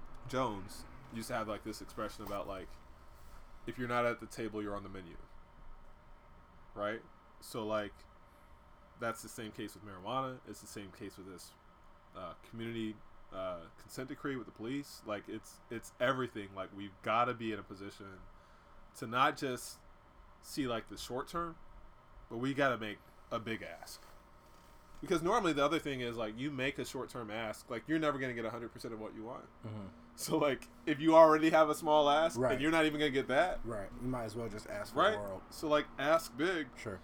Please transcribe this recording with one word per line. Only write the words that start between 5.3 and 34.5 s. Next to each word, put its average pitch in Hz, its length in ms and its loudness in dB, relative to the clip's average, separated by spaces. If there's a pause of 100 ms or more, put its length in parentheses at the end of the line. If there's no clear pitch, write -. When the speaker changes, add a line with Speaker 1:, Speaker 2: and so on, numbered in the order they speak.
Speaker 1:
Right? 107 280 -4 (380)
So, 113 260 -8
like, 107 280 -2 (1040)
that's 117 220 -6
the 110 60 -12
same 110 240 -10
case 104 220 -8
with 90 100 -18
marijuana. 120 540 -6 (100)
It's 107 120 -12
the 107 60 -18
same 101 260 -12
case - 240 -12
with 92 100 -16
this, 92 260 -16 (640)
uh, 87 180 -10 (140)
community, 113 480 -4 (360)
uh, 92 280 -4 (180)
consent - 300 -10
decree 139 280 -6
with 113 100 -8
the - 60 -14
police. 135 540 -8
Like, 104 220 -4
it's, - 320 -10 (100)
it's 113 300 -8
everything. 123 540 0
Like, 95 220 -6
we've 98 260 -10
gotta 120 320 4
be 113 180 -4
in 104 60 -4
a 98 40 -8
position 98 440 -14 (880)
to 131 100 -8
not 131 300 4
just 127 420 -6 (640)
see, - 240 -2
like, 113 220 -2
the 101 100 -10
short 131 300 -6
term, 170 280 -4 (720)
but 117 100 -6
we 135 160 0
gotta 127 220 4
make 107 220 -4 (320)
a 117 80 0
big 110 240 -4
ask. 82 400 -12 (1000)
Because 151 220 0
normally 190 320 4
the 139 100 4
other 156 140 4
thing 139 240 -2
is, 120 140 -2
like, 110 220 -4
you 139 120 -2
make 135 280 -2
a 127 60 -2
short-term 120 460 -6
ask, 110 400 -6
like, 117 160 -4
you're 160 120 2
never 147 200 2
gonna 131 160 -2
get 117 100 -2
a 110 60 -2
hundred 117 220 -6
percent 120 200 -8
of 107 80 -6
what 107 140 -8
you 107 100 -10
want. 123 200 -10 (220)
Speaker 2:
Mm-hmm. 107 200 -8 (300)
Speaker 1:
So, - 200 0
like, 143 320 4 (160)
if 143 160 2
you 160 160 10
already 156 340 12
have 156 200 8
a 147 40 2
small 151 360 6
ask 147 280 4
Speaker 2:
Right. 127 140 4
Speaker 1:
and 127 80 2
you're 151 100 2
not 160 140 6
even 147 160 2
gonna 151 100 4
get 131 180 2
that, 135 360 4
Speaker 2:
Right. 107 240 -4 (140)
You 127 60 -2
might 123 160 -2
as 104 120 -6
well 117 120 -4
just 104 200 -8